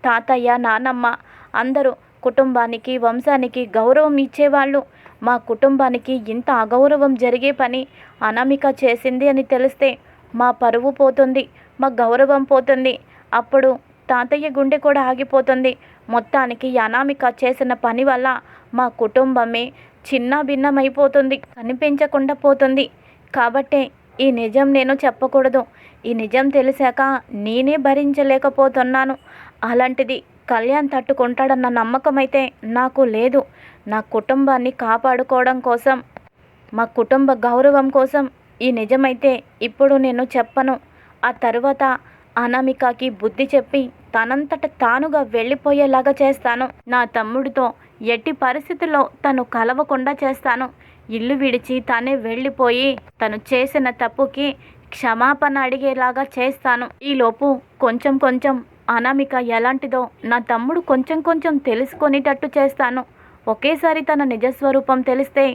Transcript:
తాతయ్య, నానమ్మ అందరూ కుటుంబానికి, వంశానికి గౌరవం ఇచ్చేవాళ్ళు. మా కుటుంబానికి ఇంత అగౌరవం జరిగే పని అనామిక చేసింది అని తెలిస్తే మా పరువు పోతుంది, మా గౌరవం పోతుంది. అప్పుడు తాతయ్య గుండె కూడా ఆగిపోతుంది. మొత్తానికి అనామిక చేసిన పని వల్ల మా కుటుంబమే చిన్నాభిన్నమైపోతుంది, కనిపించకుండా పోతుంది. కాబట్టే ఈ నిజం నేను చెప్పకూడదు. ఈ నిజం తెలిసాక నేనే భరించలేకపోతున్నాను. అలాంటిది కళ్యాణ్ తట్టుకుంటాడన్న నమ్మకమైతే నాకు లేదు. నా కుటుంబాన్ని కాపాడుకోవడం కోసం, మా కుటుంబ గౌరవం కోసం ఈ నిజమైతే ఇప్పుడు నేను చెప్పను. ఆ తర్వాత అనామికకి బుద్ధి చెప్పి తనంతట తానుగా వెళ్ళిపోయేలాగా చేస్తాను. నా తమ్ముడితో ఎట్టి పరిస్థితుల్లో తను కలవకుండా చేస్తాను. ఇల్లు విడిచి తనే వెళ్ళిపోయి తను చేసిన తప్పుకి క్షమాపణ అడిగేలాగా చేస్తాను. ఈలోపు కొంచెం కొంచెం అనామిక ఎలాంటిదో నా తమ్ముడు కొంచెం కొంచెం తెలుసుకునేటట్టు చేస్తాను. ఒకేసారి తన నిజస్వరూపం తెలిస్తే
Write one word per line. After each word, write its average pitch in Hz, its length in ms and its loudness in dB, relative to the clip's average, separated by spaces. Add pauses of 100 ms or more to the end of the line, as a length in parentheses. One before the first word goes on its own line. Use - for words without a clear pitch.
తాతయ్య, 240 540 0
నానమ్మ 247 480 -2 (500)
అందరూ 262 360 0 (320)
కుటుంబానికి, 247 760 0
వంశానికి 247 680 0
గౌరవం 262 520 2
ఇచ్చేవాళ్ళు. 277 640 2 (440)
మా 247 100 2 (140)
కుటుంబానికి 262 640 0 (200)
ఇంత 247 160 -4 (140)
అగౌరవం 269 520 4
జరిగే 247 360 0
పని 262 300 -2 (460)
అనామిక 262 380 0 (180)
చేసింది 254 500 0
అని 269 100 0
తెలిస్తే 269 460 0 (460)
మా 240 160 2
పరువు 240 400 0
పోతుంది, 262 520 2 (380)
మా 269 60 0 (140)
గౌరవం 269 420 4
పోతుంది. 262 500 2 (400)
అప్పుడు 262 360 2 (400)
తాతయ్య 262 400 -2
గుండె 269 280 0
కూడా 285 320 2
ఆగిపోతుంది. 262 640 0 (380)
మొత్తానికి 240 580 -2 (100)
అనామిక 262 460 0 (200)
చేసిన 254 300 0
పని 240 300 -2
వల్ల 262 240 2 (460)
మా 247 140 0
కుటుంబమే 233 800 0 (440)
చిన్నాభిన్నమైపోతుంది, 277 1300 0 (200)
కనిపించకుండా 277 760 0
పోతుంది. 277 520 2 (500)
కాబట్టే 269 460 0 (400)
ఈ 269 100 4
నిజం 233 420 0
నేను 262 200 2
చెప్పకూడదు. 262 680 0 (440)
ఈ 233 80 -4
నిజం 226 360 0
తెలిసాక 269 520 2 (440)
నేనే 262 320 0
భరించలేకపోతున్నాను. 269 1400 2 (480)
అలాంటిది 254 540 0 (320)
కళ్యాణ్ 269 400 0
తట్టుకుంటాడన్న 262 800 0
నమ్మకమైతే 269 720 0 (220)
నాకు 254 380 -2
లేదు. 247 400 2 (460)
నా 214 140 -2
కుటుంబాన్ని 262 680 0
కాపాడుకోవడం 254 880 0
కోసం, 247 380 0 (760)
మా 226 120 -2
కుటుంబ 262 480 0
గౌరవం 269 560 4
కోసం 269 360 0 (360)
ఈ 254 100 0
నిజమైతే 262 600 0 (300)
ఇప్పుడు 277 340 2
నేను 254 280 0
చెప్పను. 262 520 -2 (500)
ఆ 247 60 2
తర్వాత 254 520 -2 (540)
అనామికకి 254 720 -2
బుద్ధి 220 360 -4
చెప్పి 277 360 0 (340)
తనంతట 277 500 -2
తానుగా 285 560 -2
వెళ్ళిపోయేలాగా 262 880 0
చేస్తాను. 269 540 0 (220)
నా 240 180 0
తమ్ముడితో 247 600 -4 (360)
ఎట్టి 233 300 -2
పరిస్థితుల్లో 285 720 -2 (240)
తను 262 180 0
కలవకుండా 254 680 -2
చేస్తాను. 269 560 -4 (420)
ఇల్లు 233 260 -4
విడిచి 254 440 -2
తనే 247 360 -2
వెళ్ళిపోయి 254 720 -2 (320)
తను 214 160 -4
చేసిన 262 520 -2
తప్పుకి 269 580 -4 (420)
క్షమాపణ 277 680 0
అడిగేలాగా 262 680 -2
చేస్తాను. 254 640 -2 (140)
ఈలోపు 262 460 0 (320)
కొంచెం 262 380 0
కొంచెం 269 380 0 (340)
అనామిక 269 440 0
ఎలాంటిదో 254 680 -2 (240)
నా 240 140 0
తమ్ముడు 262 400 -2
కొంచెం 294 420 0
కొంచెం 330 360 0
తెలుసుకునేటట్టు 277 880 -2
చేస్తాను. 262 560 -2 (440)
ఒకేసారి 311 540 0
తన 285 220 0
నిజస్వరూపం 262 800 0
తెలిస్తే 269 540 0